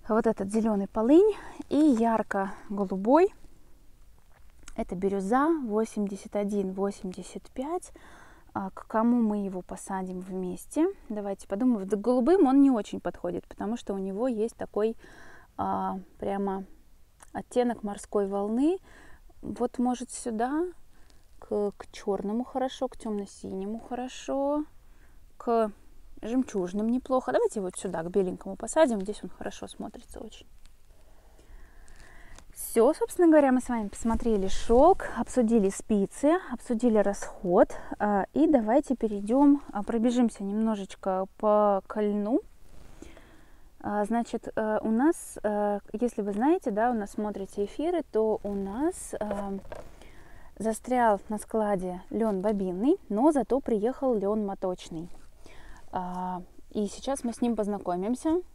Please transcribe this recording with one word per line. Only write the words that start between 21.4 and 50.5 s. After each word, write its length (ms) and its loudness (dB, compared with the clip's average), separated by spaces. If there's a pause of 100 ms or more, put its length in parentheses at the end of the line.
к 160 -18
чёрному 520 -4
хорошо, 440 -4
к 80 -12
тёмно-синему 840 -8
хорошо, 840 -4 (720)
к 340 0 (500)
жемчужным 680 -2
неплохо. 440 0
Давайте 280 0
вот 160 -6
сюда, 260 -6
к 80 -6
беленькому 460 -2
посадим. 460 2
Здесь 200 -8
он 80 -12
хорошо 360 -12
смотрится 540 -14
очень. 260 -16 (2000)
Всё, 400 4
собственно 340 2
говоря, 220 8
мы 100 4
с 80 -10
вами 200 -2
посмотрели 580 0
шёлк, 600 6 (100)
обсудили 520 2
спицы, 680 2 (140)
обсудили 460 2
расход. 760 4 (240)
А, 360 2
и 120 4
давайте 480 4
перейдём, 680 2 (100)
а, 100 -6
пробежимся 600 0
немножечко 840 -2 (120)
по, 480 4
к 140 -6
льну. 400 0 (1400)
А, 200 0
значит, 500 -4
э, 280 0
у 80 -2
нас, 520 0
э, 380 0 (120)
если 300 -2
вы 100 -2
знаете, 380 2
да, 200 2
у 40 0
нас 180 -4
смотрите 520 -4
эфиры, 480 -2
то 320 2
у 100 -4
нас, 640 -4
э, 400 -4 (1000)